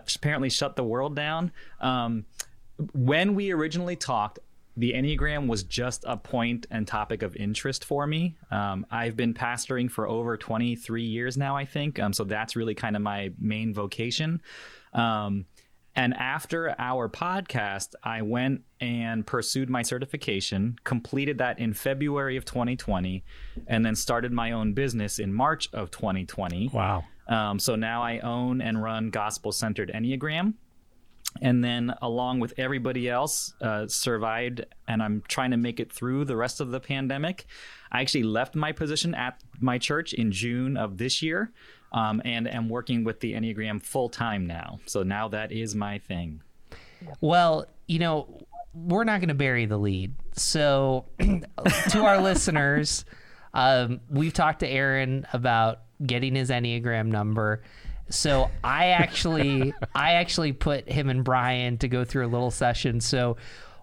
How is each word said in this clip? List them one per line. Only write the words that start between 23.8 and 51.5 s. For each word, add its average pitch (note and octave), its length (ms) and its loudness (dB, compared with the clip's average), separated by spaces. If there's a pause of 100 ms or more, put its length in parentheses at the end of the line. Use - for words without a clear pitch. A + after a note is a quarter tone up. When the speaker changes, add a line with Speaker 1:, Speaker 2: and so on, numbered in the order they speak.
Speaker 1:
then A2 100 2
started A#2+ 360 0
my A#2 220 0
own G#2+ 200 0
business A2 460 0
in G2 140 -2
March C#3+ 400 2
of G2+ 180 -6
twenty F#2+ 340 -2
twenty. F2+ 480 -2
Speaker 2:
Wow. G2 300 0 (240)
Speaker 1:
Um, G#2+ 320 0
so A#2 160 0
now A2+ 280 -2
I A#2 160 -2
own B2 420 -2
and A2 200 0
run A2 280 -2
Gospel G#2+ 420 -4
Centered G#2 420 -2
Enneagram. D3 600 0 (880)
And B2 220 6
then A#2+ 380 0
along B2 400 0
with A#2 160 -2
everybody C3 520 0
else, B2+ 520 0
uh, G#2+ 260 0
survived, A#2 760 -2 (240)
and A2 120 2
I'm G#2+ 280 0
trying B2+ 220 2
to A#2+ 60 4
make A#2+ 220 0
it A#2 100 -4
through B2+ 360 -2
the C3+ 100 -2
rest A#2+ 240 -2
of C3 120 -4
the C3 100 -4
pandemic. C#3 640 -4 (440)
I B2+ 120 2
actually C3 220 2
left A2 300 0
my D3+ 200 0
position D#3 420 -2
at B2 260 -6 (200)
my B2 160 2
church D3+ 340 -2
in A2+ 220 0
June A#2+ 420 -2
of G2+ 220 -4
this B2 240 0
year, F3 320 -2 (400)
um, A2 320 2
and A#2 280 -2
am A2+ 140 -2
working A#2 380 0
with A2 160 -2
the A2+ 100 -2
Enneagram G#2+ 500 -4
full B2+ 280 -2
time G#2+ 360 -2
now. E2+ 420 -8
So G2 160 0
now G2+ 260 0
that G#2+ 240 -4
is A2 200 -4
my G2+ 260 -2
thing. E2 420 -6 (800)
Speaker 3:
Well, D#3+ 440 6 (220)
you D#3+ 120 2
know, D#3 460 0 (280)
we're F3 320 2
not G#3+ 160 2
gonna E3 120 2
bury C3 320 2
the G#2+ 120 0
lead. G2+ 360 0 (200)
So C3+ 800 4
<clears throat> - 80 -12
to F#3+ 840 4